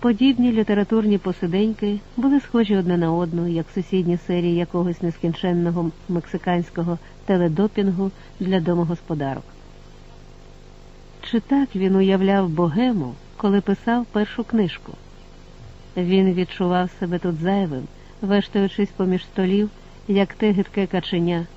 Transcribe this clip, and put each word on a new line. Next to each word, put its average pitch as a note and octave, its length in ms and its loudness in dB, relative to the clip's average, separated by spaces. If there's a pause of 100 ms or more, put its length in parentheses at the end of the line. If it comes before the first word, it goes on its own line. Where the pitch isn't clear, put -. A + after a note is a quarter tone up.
Подібні B3 520 2
літературні G#3+ 640 2
посиденьки G3+ 800 -2 (180)
були C4+ 240 4
схожі G#3+ 360 2
одна F3+ 200 2
на E3+ 160 2
одну, E3+ 360 -2
як E3 260 -2
сусідні F3 520 0
серії F3 280 0
якогось F3 480 -2
нескінченного E3+ 880 -2 (180)
мексиканського F3 920 -4 (260)
теледопінгу F#3+ 840 0 (300)
для F#3+ 200 0
домогосподарок. D#3+ 840 -4 (1800)
Чи - 200 -2
так C#4 360 0
він F#3+ 200 2
уявляв F#3+ 520 4
богему, E3+ 680 0 (220)
коли G3+ 240 2
писав A#3 460 -2
першу G#3+ 380 -4
книжку? - 480 -2 (1040)
Він F#3+ 380 2
відчував F3+ 560 0 (100)
себе F3+ 180 -4
тут E3+ 180 -4
зайвим, E3+ 460 -2 (400)
вештаючись G3+ 720 0
поміж F#3 280 0
столів, G3+ 460 0 (380)
як G3 260 2
те G#3+ 160 0
гидке G3 360 0
каченя E3+ 600 -2 (100)